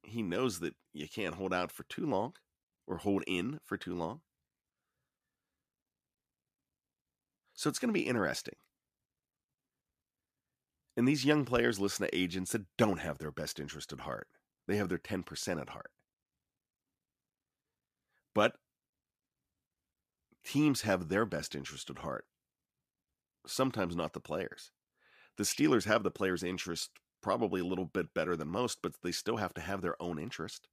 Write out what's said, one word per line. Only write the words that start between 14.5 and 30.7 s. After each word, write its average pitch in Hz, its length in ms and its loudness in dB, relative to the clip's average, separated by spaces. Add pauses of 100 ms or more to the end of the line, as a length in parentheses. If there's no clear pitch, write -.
They 98 80 2
have 101 140 0
their 90 80 0
ten 92 260 -4
percent 82 360 -4
at 65 100 -8
heart. - 220 -14 (2500)
But 107 240 6 (1800)
teams 143 380 4
have 92 260 2
their 98 180 4
best 82 300 -6
interest 69 340 -8
at 67 100 -10
heart. 65 280 -6 (1200)
Sometimes 104 480 0
not 82 180 -2
the 76 60 -8
players. - 520 -6 (680)
The 104 60 0
Steelers 127 420 4
have 107 180 4
the 95 80 2
players' 92 320 0
interest 90 480 -4 (300)
probably 98 400 2
a 85 40 2
little 90 200 0
bit 82 280 -2
better 85 220 2
than 78 140 -2
most, 110 340 0
but 87 180 -6
they 87 100 -2
still 113 260 -2
have 98 180 -2
to 87 60 -8
have 95 200 -4
their 87 180 -2
own 87 200 -4
interest. - 540 -8